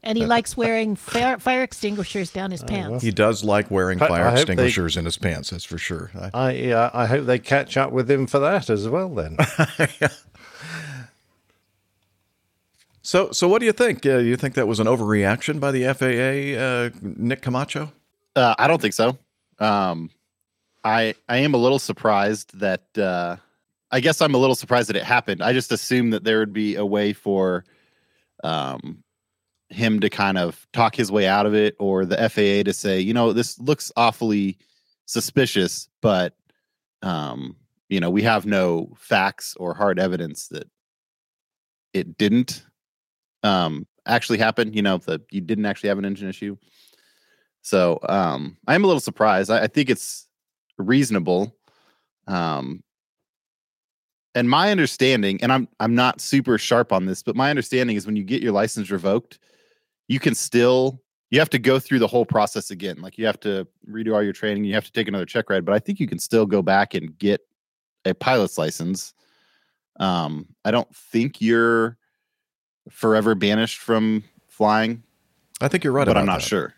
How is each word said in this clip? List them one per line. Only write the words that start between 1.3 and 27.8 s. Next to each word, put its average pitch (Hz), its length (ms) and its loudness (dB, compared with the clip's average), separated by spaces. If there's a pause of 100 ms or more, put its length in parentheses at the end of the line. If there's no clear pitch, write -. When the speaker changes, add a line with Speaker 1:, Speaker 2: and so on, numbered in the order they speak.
Speaker 1:
fire 254 240 0
extinguishers 208 680 -6
down 190 220 -6
his 147 100 -10
Speaker 3:
Oh, 123 40 -12
Speaker 1:
pants. 123 380 -4
Speaker 2:
He 113 60 0
does 104 340 0
like 104 260 0
wearing 92 320 0
Speaker 3:
I, 156 60 4
Speaker 2:
fire 87 140 2
Speaker 3:
I - 80 4
hope 120 60 0
they 135 60 4
Speaker 2:
extinguishers 92 540 0
in 85 80 -4
his 82 140 -6
pants, 78 320 -6
that's 85 140 -12
for 87 120 -10
sure. 82 380 -8
I 92 180 -12
Speaker 3:
I, 127 200 -2
yeah, 123 420 0
I 120 100 0
hope 131 220 0
they 127 120 2
catch - 380 -2
up 135 160 0
with 123 180 -2
him 135 160 2
for 143 120 0
that 156 320 0
as 107 180 0
well, 180 220 -2
then. 80 320 -6
Speaker 2:
<laughs> - 580 -2
Yeah. 151 80 2 (3000)
So, - 300 0
so 175 160 2
what 208 100 4
do 240 80 2
you 214 60 4
think? 214 340 2
Uh, 135 120 4
you 120 180 2
think 131 180 -4
that 123 120 2
was 110 140 0
an 107 60 2
overreaction 110 720 2
by 139 120 0
the 127 120 0
F 131 160 0
A 131 60 0 (480)
A, 123 320 -2
uh, 117 40 -6 (120)
Nick 117 400 -4
Camacho? 143 500 -4 (420)
Speaker 4:
Uh, 123 240 4
I 123 80 4
don't 160 140 4
think 104 140 -2
so. 123 240 0 (400)
Um, 92 520 -2 (720)
I, 110 320 0 (140)
I 120 100 0
am 143 160 2
a 123 40 4
little 127 200 4
surprised 104 840 0
that, 95 220 -2 (140)
uh, 90 400 -2 (540)
I 131 100 0
guess 151 220 0
I'm 147 120 2
a 127 40 4
little 131 160 4
surprised 120 340 0
that 104 80 -2
it 117 80 -2
happened. 117 380 0
I 120 100 2
just 127 180 -2
assumed 120 440 0
that 101 100 -6
there 110 140 2
would 107 140 0
be 104 240 -2
a 104 80 -2
way 104 280 0
for, 95 520 -2 (800)